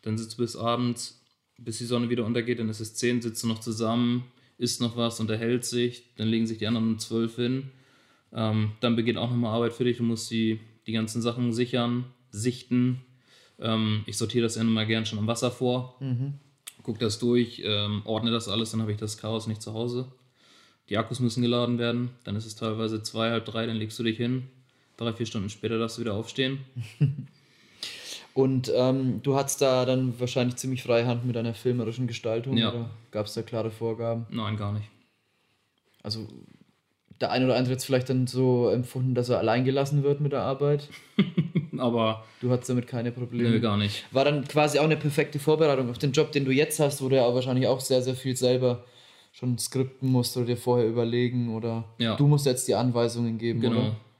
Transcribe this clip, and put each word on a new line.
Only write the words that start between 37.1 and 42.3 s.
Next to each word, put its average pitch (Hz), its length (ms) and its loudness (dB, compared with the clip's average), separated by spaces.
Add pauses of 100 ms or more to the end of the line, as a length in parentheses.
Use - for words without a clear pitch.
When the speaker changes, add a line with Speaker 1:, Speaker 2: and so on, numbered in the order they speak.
Speaker 2:
der 120 120 0
eine 127 140 4
oder 120 100 4
andere 127 180 2
hat's 127 100 -6
vielleicht 127 260 0
dann 127 180 2
so 123 400 4
empfunden, 123 480 0
dass 120 120 0
er 120 100 2
allein 113 260 2
gelassen 139 400 2
wird 143 160 2
mit 143 100 0
der 131 120 0
Arbeit. 143 460 0 (280)
Speaker 1:
<laughs> - 600 0
Aber 113 460 2 (160)